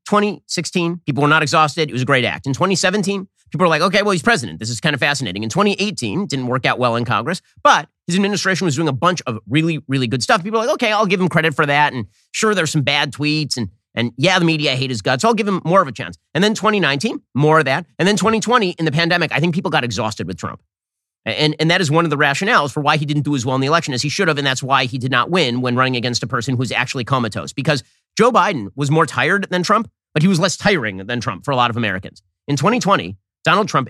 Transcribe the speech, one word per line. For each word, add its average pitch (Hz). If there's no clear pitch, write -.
twenty 208
sixteen, 170
people 143
were 147
not 156
exhausted. 156
It -
was 127
a 113
great 131
act. 87
In 135
twenty 185
seventeen, 190
people 160
were 175
like, 156
"Okay, 196
well, 208
he's 165
president. 117
This 110
is 117
kind 151
of 131
fascinating." 135
In 113
twenty 202
eighteen, 165
didn't 131
work 123
out 120
well 120
in 120
Congress, 123
but 208
his 170
administration 190
was 131
doing 160
a 135
bunch 170
of 110
really, 160
really 131
good 117
stuff. 214
People 220
were 226
like, 302
"Okay, 226
I'll 214
give 180
him 185
credit 160
for 156
that." 143
And 120
sure, 214
there's 160
some 151
bad 143
tweets 151
and, 107
and 117
yeah, 185
the 170
media 151
hate 131
his 113
guts. 131
I'll 233
give 208
him 190
more 180
of 156
a 120
chance. 90
And 180
then 214
twenty 208
nineteen, 160
more 151
of 151
that. 139
And 170
then 208
twenty 220
twenty, 214
in 165
the 151
pandemic, 165
I 131
think 165
people 175
got 147
exhausted 110
with 92
Trump. 65
And, 151
and 165
that 185
is 151
one 165
of 160
the 143
rationales 147
for 151
why 147
he 147
didn't 147
do 147
as 120
well 131
in 135
the 135
election 156
as 120
he 147
should 190
have. 151
And 143
that's 131
why 135
he 127
did 127
not 127
win 127
when 120
running 127
against 120
a -
person 127
who's 123
actually 123
comatose. 110
Because 143
Joe 233
Biden 180
was 139
more 156
tired 180
than 180
Trump, 214
but 156
he 185
was 180
less 180
tiring 117
than 113
Trump 101
for 147
a 135
lot 120
of 113
Americans. 95
In 143
twenty 202
twenty, 107
Donald 180
Trump 135